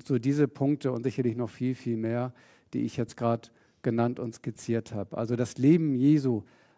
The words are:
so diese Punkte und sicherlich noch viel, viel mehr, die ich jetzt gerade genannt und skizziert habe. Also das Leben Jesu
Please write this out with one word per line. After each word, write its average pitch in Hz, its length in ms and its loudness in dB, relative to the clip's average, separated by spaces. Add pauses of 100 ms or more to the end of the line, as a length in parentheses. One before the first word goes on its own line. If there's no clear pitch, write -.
so 131 140 2
diese 139 300 2
Punkte 139 420 0
und 117 140 -2
sicherlich 123 320 0
noch 120 140 -4
viel, 127 240 -4
viel 117 240 -4
mehr, 120 340 -4 (400)
die 120 80 -4
ich 117 160 -4
jetzt 117 200 -4
gerade 117 340 -2 (320)
genannt 120 360 0
und 113 160 -6
skizziert - 600 -6
habe. 101 240 -8
Also 117 180 -2
das 117 220 -4
Leben 151 360 4
Jesu 131 480 4 (360)